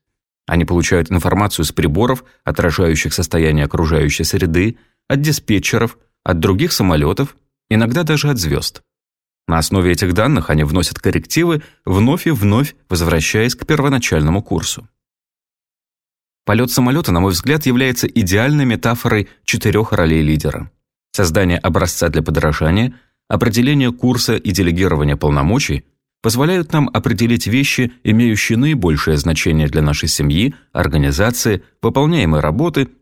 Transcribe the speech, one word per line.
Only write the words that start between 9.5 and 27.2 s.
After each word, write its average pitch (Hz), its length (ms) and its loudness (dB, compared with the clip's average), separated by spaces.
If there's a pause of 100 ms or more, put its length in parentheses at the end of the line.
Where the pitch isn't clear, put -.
основе 90 340 2
этих 87 220 0
данных 107 340 0
они 76 160 2
вносят 85 340 -2
коррективы, 151 640 -2 (220)
вновь 113 420 2
и 170 40 2
вновь 107 440 0 (140)
возвращаясь 120 680 0
к - 120 -10
первоначальному 120 760 0
курсу. - 460 -6 (1600)
Полет 123 240 2
самолета, 131 420 0
на 87 80 2
мой 95 120 2
взгляд, 135 340 0
является 127 400 0
идеальной 117 580 0
метафорой 117 640 0 (160)
четырех 107 480 0
ролей 80 300 2
лидера. 76 480 -2 (420)
Создание 87 460 0
образца 90 500 0
для 78 140 0
подражания – 80 720 0 (340)
определение 120 640 2
курса 123 440 -2
и 101 140 -4
делегирование 85 680 0
полномочий 76 680 0 (360)
позволяют 151 520 0
нам 147 200 2
определить 117 540 0